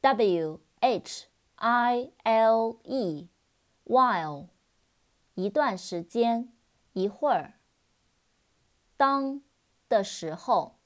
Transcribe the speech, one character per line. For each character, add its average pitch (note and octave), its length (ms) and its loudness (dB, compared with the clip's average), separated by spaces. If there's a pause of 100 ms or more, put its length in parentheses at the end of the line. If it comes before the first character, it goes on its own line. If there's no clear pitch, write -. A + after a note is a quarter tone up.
W F#3 600 0 (200)
H - 460 -2 (300)
I A#3+ 560 0 (100)
L A3+ 640 2
E, F3 420 -4 (560)
while， F3+ 640 0 (880)
一 F#3+ 140 -4
段 A#3 280 0
时 F3 240 -8
间， A#3 520 -2 (400)
一 F#3+ 160 -2
会 B3+ 240 0
儿。 D#3+ 220 -4 (1400)
当 C#4 460 0 (480)
的 G#3+ 120 2
时 E3 320 -8
候。 - 520 -2